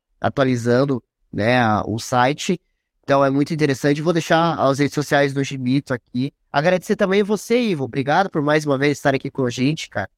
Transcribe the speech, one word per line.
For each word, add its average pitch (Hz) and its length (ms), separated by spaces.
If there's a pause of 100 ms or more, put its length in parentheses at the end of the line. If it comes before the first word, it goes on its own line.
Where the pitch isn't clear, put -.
(200)
atualizando 127 840 (300)
né, 117 280
a, 107 260
o 107 120
site. 131 600 (420)
Então 139 220
é 139 60
muito 143 220
interessante. 147 500
Vou 165 100
deixar 165 460
as 131 200
redes 143 160
sociais 143 380
do 139 100
Gimito 135 500
aqui. 127 400 (200)
Agradecer 180 440
também 202 260
você, 214 380
Ivo. 185 240
Obrigado 143 460
por 156 120
mais 151 240
uma 139 120
vez 143 200
estar 139 160
aqui 139 160
com 135 140
a 123 60
gente, 127 380
cara. 98 300